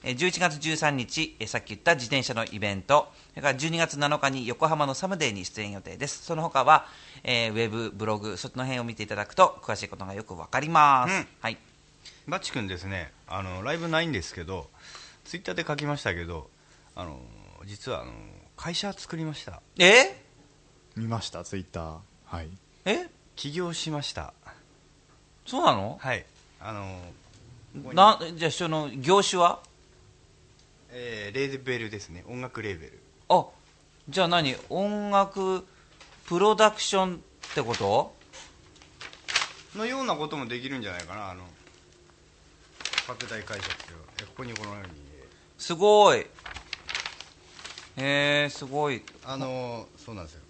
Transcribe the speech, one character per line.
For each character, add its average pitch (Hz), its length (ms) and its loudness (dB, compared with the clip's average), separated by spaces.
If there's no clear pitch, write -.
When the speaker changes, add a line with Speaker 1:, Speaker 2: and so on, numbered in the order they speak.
Speaker 1:
え 127 100 -4
ー、 123 40 -4
十 165 120 2
一 175 120 -2
月 165 180 2
十 156 180 -2
三 147 200 2
日、 151 440 -4
え 113 40 -4
ー、 - 20 -6
さ 120 120 -4
っ 110 60 -6
き - 40 -18
言 107 80 -8
っ - 40 -18
た 170 140 6
自 127 120 -2
転 131 160 0
車 - 100 -4
の 117 140 -2
イ 104 120 -10
ベ 101 140 -2
ン 98 80 -4
ト、 139 320 4
そ - 40 -16
れ 143 60 -10
か 143 60 2
ら 131 60 2
十 135 140 -2
二 165 80 0
月 160 220 0
七 147 200 2
日 139 120 2
に 131 160 -4
横 120 200 2
浜 156 200 2
の 135 80 -2
サ 185 140 -4
ム 190 100 -4
デ 151 100 0
ー 113 40 0
に 98 120 -8
出 - 160 -10
演 104 120 -6
予 98 100 -10
定 92 160 -14
で 135 80 -4
す。 - 180 -10
そ 170 100 -4
の 156 80 -2
他 147 220 2
は、 147 220 8
え 117 260 0
ー、 110 40 -2
ウ - 20 -6
ェ 113 140 0
ブ、 110 220 -4
ブ 104 160 -6
ロ 107 120 0
グ、 101 200 -8
そ 135 100 -10
っ - 20 -10
ち - 40 -20
の 127 100 -6
辺 131 160 -4
を 120 40 -6
見 117 100 -8
て 110 80 -10
い 104 40 -6
た 107 80 -6
だ 104 120 -4
く - 80 -20
と 185 280 8
詳 107 140 -4
し - 60 -8
い 98 60 -8
こ - 100 -14
と 95 80 -8
が 95 80 -10
よ 107 100 -8
く - 100 -14
わ 82 120 -10
か - 120 -2
り 151 120 -2
ま 143 360 8
す。 185 60 0
Speaker 2:
う 196 60 2
ん。 160 100 -4
Speaker 1:
は 113 100 -4
い。 117 80 -12
Speaker 2:
バ 180 140 -4
チ - 100 -8
君 117 160 -4
で 92 120 -6
す 90 60 -12
ね、 95 280 -8
あ 98 140 -6
の、 92 200 -8
ラ 135 120 -4
イ - 20 -4
ブ 170 120 -6
な 160 120 2
い 170 60 0
ん 160 60 -4
で 98 100 -2
す - 120 -12
け 87 100 -10
ど、 87 260 -8
Twitter 180 260 -8
で 165 160 -4
書 151 80 -2
き 143 80 -8
ま 147 140 -4
し - 40 -12
た 101 120 0
け 85 100 -6
ど、 85 240 -10
あ 90 80 -10
の、 71 160 -14
実 101 260 -10
は、 80 80 -6
あ 60 60 -12
の、 60 60 -14
会 170 180 -8
社 196 200 -4
作 - 240 -10
り 160 80 -4
ま 156 80 -6
し - 100 -14
た。 - 160 -16
Speaker 1:
え？ 220 400 8
Speaker 3:
見 113 120 -4
ま 113 120 -2
し - 80 -10
た、 87 160 -10
Twitter。 82 540 -8
は 85 180 -8
い。 78 60 -12
Speaker 1:
え？ 311 200 -2
Speaker 2:
起 147 160 -8
業 170 220 -4
し - 160 -6
ま 151 100 -4
し - 140 -8
た。 78 180 -10
Speaker 1:
そ 262 140 -4
う 349 40 2
な 160 80 8
の？ 107 280 -2
Speaker 2:
は 131 140 -2
い。 92 100 -6
あ 110 140 -10
の、 95 280 -10
こ 139 100 -12
こ 131 60 -12
に 143 60 -2
Speaker 1:
な、 202 220 10
じ 165 120 -4
ゃ - 20 2
あ、 - 20 2
そ 175 160 -4
の、 156 220 -2
業 139 340 4
種 190 160 0
は？ 175 220 6
Speaker 2:
え 117 400 -8
ー、 117 40 -6
レ 135 80 2
ー 135 180 -6
ベ 123 160 -2
ル 113 120 -4
で 104 100 -8
す - 80 -16
ね。 87 180 -16
音 123 140 -10
楽 123 220 -8
レ 107 100 -4
ー 82 80 -8
ベ 76 60 -16
ル。 - 120 -20
Speaker 1:
あ、 165 180 6
じ 147 120 -2
ゃ 185 40 6
あ 165 40 2
何？ 160 280 2
音 208 400 -2
楽 196 540 2
プ 175 140 0
ロ 214 160 8
ダ 214 160 8
ク - 100 -8
シ - 140 0
ョ 190 160 2
ン - 40 -6
っ - 380 -18
て 147 80 0
こ 117 140 -2
と？ 107 360 2
Speaker 2:
の 214 100 -4
よ 262 140 -4
う 262 40 -2
な 202 120 0
こ 151 100 -4
と 156 100 -6
も 139 100 -6
で 120 140 -6
き 131 80 -8
る 135 100 -6
ん 120 40 -6
じ 104 60 -8
ゃ 92 40 -8
な 87 60 -8
い 87 60 -8
か 85 100 -12
な。 101 160 -8
あ 90 40 -12
の、 90 100 -14
拡 123 220 -10
大 110 140 -8
解 101 180 -10
釈 90 220 -8
す - 60 -16
れ 85 60 -18
ば。 82 60 -20
え、 - 40 -14
こ 101 40 -18
こ 131 60 -8
に 120 100 -10
こ 107 100 -12
の 104 100 -12
よ 104 60 -14
う - 20 -14
に。 92 60 -14
Speaker 1:
す - 160 -6
ご 202 420 8
い。 107 100 -2
へ 143 520 2
ー、 - 20 -4
す - 140 -12
ご 143 260 0
い。 113 120 -4
Speaker 2:
あ 135 120 -8
の、 127 500 -6
そ - 140 -18
う 110 60 -10
な 92 60 -10
ん - 20 -12
で 80 80 -16
す - 20 -20
よ。 78 160 -20